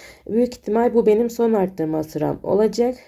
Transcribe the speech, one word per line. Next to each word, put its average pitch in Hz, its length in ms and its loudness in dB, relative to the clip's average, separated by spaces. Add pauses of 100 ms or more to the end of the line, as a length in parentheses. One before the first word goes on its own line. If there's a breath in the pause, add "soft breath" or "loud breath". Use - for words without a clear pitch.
(280 loud breath)
Büyük 240 260 0
ihtimal 226 400 0
bu 220 120 2
benim 220 240 2
son 233 220 0
arttırma 165 500 -2
sıram 151 400 -4
olacak. 226 540 0 (120)